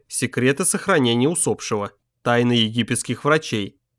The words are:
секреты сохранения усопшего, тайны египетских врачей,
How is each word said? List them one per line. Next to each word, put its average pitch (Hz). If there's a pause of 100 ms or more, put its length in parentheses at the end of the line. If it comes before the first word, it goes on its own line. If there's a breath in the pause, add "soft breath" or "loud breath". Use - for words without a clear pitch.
секреты 131
сохранения 135
усопшего, 107 (300)
тайны 120
египетских 117
врачей, 143 (200)